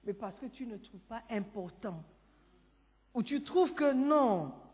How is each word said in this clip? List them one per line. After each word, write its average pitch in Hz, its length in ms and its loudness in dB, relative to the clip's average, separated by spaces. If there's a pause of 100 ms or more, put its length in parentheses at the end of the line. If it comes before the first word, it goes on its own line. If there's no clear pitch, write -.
Mais 202 100 -6
parce 196 260 -10
que 277 60 -12
tu 254 220 -12
ne 214 100 -12
trouves - 320 -20
pas 226 220 -12
important. 202 720 -6 (1120)
Ou 233 80 0
tu 285 200 -2
trouves 359 300 4
que 285 180 4
non. 254 640 4 (200)